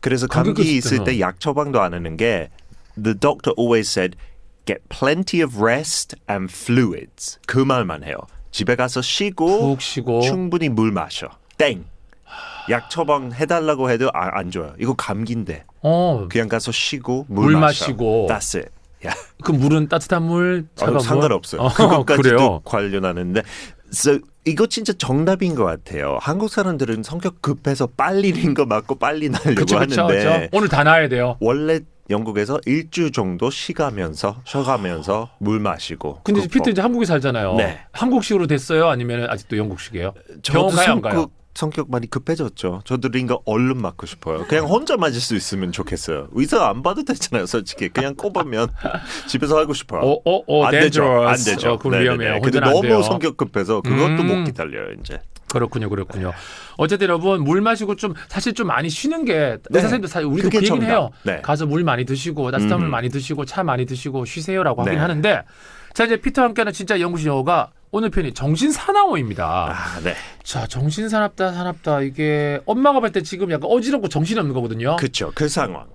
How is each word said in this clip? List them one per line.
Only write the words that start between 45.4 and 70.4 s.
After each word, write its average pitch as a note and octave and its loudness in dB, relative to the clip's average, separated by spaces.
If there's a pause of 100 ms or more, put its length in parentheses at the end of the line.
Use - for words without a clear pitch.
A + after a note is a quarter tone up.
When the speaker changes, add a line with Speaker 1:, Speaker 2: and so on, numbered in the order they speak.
Speaker 1:
좋겠어요. E2 -6
의사 C#3+ 2
안 A#2 -4
봐도 G3 -2
되잖아요, - -2
솔직히. G2+ -4
그냥 C3+ -2
꼽으면 C#3 -2 (340)
<laughs> - -12
집에서 C#3+ 2
하고 D3+ 2
싶어요. F2 -6
Speaker 2:
어, - 2
어, F#3 2
어, D3 4
Speaker 1:
안 B2+ 4
되죠. D3 6
Speaker 2:
dangerous. A#2+ 4
Speaker 1:
안 G2+ 2
되죠. A#2+ 0
Speaker 2:
어, A2+ 0
그럼 C3+ -2
Speaker 1:
네네네. A#2+ 4 (200)
Speaker 2:
위험해요. G#2+ 0
Speaker 1:
근데 C3 2
Speaker 2:
혼자는 C#3 4
안 B2 6
Speaker 1:
너무 F3+ 6
Speaker 2:
돼요. G#2+ 6
Speaker 1:
성격 D3 0
급해서 G2+ 0
그것도 D3+ 2
Speaker 2:
음. F3 2
Speaker 1:
못 F3+ 0
기다려요, C2+ -6
이제. - -10 (280)
Speaker 2:
그렇군요, A#2 -2
그렇군요. F#2 -4 (420)
어쨌든 F#3+ 2
여러분, F3 2
물 F3 4
마시고 A3 0
좀, G3 -4 (140)
사실 G3+ -4
좀 A3+ -2
많이 C#3 0
쉬는 D#4 -4
게, A#3 0
Speaker 1:
네. C#3+ 0 (120)
Speaker 2:
의사 F3 4
선생님도 A3 0
사실 D#3+ -4
우리도 F3+ 2
Speaker 1:
그게 A3 2
Speaker 2:
그 G3 4
얘기는 E3 2
Speaker 1:
정답. A3+ 0
Speaker 2:
해요. G3 2 (140)
Speaker 1:
네. F#2 -2
Speaker 2:
"가서 D3+ -2
물 D#3+ 0
많이 B2+ 0
드시고, C3+ -4
따뜻한 - 2
물 - 0
Speaker 1:
음. - -2
Speaker 2:
많이 A#2+ -2
드시고, C#3 -6
차 - -4
많이 B2+ 0
드시고 C3 -6
쉬세요"라고 E3 -2
하긴 F#3 2
Speaker 1:
네. D3+ 0
Speaker 2:
하는데, D#3+ 0 (500)
자, A3+ 2
이제 A3+ 2
피터와 C4+ 2
함께하는 G#3+ 0
진짜 G3 0
영국식 E3+ 0
영어가 C#3+ 2 (220)
오늘 G#3+ 0
편이 D#3+ 0
정신 D#3 0
사나워입니다. E3+ 2 (240)
Speaker 1:
아, F2 -8
네. E2+ -2 (280)